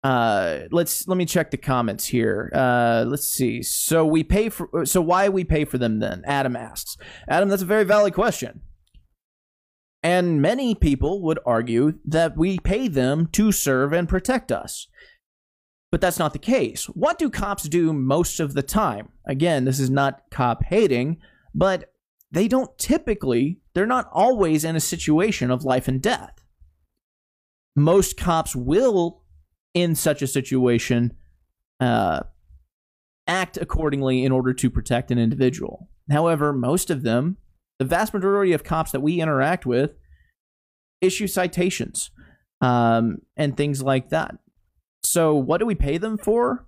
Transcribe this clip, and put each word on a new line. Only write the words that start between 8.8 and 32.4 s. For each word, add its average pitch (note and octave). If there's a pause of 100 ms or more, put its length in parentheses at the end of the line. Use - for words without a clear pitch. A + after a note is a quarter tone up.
And F3
many A#3
people D3+
would D#3+
argue A#2+
that D#3+
we F3+
pay A#3+
them C#3+
to G#3
serve C#3
and E3+
protect A#3
us. - (1040)
But -
that's F3
not D#3
the C#3
case. G#3+
What E4
do D#4
cops G3
do D#3+
most C#3+
of C#3+
the C#3
time? C3+ (160)
Again, C#3+
this C3+
is B2+
not C#3
cop A#2+
hating, D#3+ (360)
but F#3 (380)
they F#3+
don't C4
typically, F3 (140)
they're F#3+
not B3
always F3+
in D#3+
a D#3
situation D#3+
of B2+
life B2+
and C3
death. - (1300)
Most E3+
cops E3
will, F3 (500)
in E3+
such D3
a C3+
situation, B2 (680)
uh, A2 (1040)